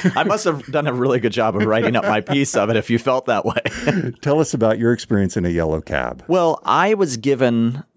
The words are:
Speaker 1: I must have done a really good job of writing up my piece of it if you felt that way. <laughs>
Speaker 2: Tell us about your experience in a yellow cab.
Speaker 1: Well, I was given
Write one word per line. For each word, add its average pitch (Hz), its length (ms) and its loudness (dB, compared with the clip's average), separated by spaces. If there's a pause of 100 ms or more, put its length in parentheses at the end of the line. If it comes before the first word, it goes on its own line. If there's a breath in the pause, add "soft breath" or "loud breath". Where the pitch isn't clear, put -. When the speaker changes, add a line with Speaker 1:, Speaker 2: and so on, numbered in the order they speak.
(160)
Speaker 1:
I 131 80 0
must 214 200 -2
have 151 260 -2
done 147 160 -2
a 139 60 -2
really 123 280 2
good 110 120 0
job 110 240 0
of 104 80 0
writing 113 320 2
up 104 80 0
my 107 160 2
piece 139 360 -2
of 104 120 2
it 113 80 0
if 107 140 -2
you 117 80 4
felt 131 280 0
that 110 200 0
way. - 720 -2
<laughs> - 40 -20
Speaker 2:
Tell 147 180 0
us 160 140 0
about 113 260 2
your 117 140 2
experience 101 460 0
in 90 80 -2
a 87 40 0
yellow 80 300 0
cab. 64 480 -6
Speaker 1:
Well, 170 360 0
I 170 280 2
was 180 240 0
given 120 680 0 (120)